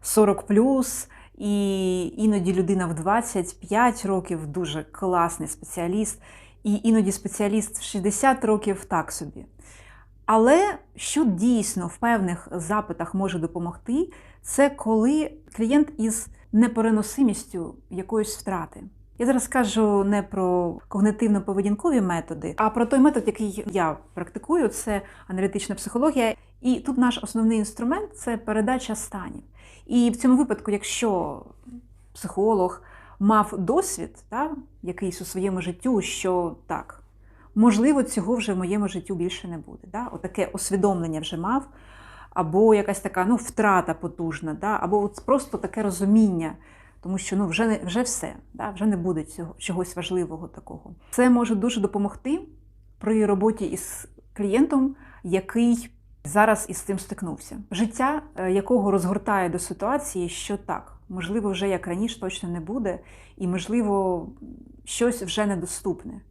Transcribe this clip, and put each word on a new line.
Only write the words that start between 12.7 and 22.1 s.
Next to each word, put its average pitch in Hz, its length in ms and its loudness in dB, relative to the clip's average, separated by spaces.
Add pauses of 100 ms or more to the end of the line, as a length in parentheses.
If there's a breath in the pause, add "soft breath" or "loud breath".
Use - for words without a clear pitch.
може 185 260 0
допомогти, 175 720 -4 (300 loud breath)
це 277 280 2
коли 262 640 2 (240)
клієнт 277 320 4 (100)
із 220 300 -2 (240 soft breath)
непереносимістю 220 1200 2 (140)
якоїсь 208 480 -2
втрати. 185 460 -8 (380)
Я 240 60 2
зараз 262 200 2
кажу 208 560 2
не 202 200 2
про 180 540 0 (120)
когнитивно-поведінкові 208 1120 2
методи, 170 560 -2